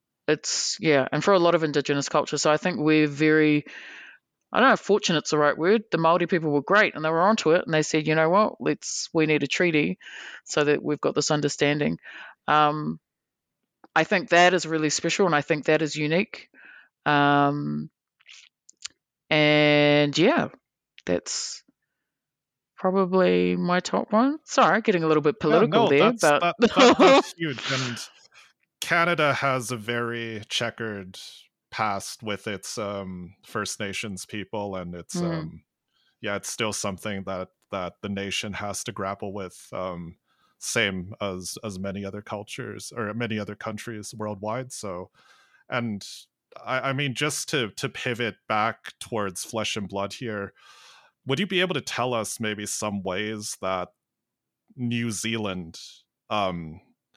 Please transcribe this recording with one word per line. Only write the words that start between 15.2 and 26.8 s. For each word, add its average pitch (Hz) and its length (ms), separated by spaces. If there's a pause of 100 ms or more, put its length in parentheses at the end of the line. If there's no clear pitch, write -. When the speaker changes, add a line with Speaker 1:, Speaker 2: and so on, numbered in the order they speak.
Speaker 1:
and 160 100
I 147 60
think 151 240
that 156 160
is 147 160
unique. 156 520 (560)
Um, 147 840 (1400)
and 147 880
yeah, 196 300 (580)
that's - 580 (1120)
probably 180 800
my 180 240
top - 340
one. 269 320
Sorry, 214 360
getting 180 220
a 160 40
little 156 140
bit 160 200
Speaker 2:
Yeah, - 0
Speaker 1:
political 165 260
Speaker 2:
no, 202 220
Speaker 1:
there, 156 220
Speaker 2:
that's, 233 100
Speaker 1:
but 147 200
Speaker 2:
that, 175 140 (200)
that, 262 200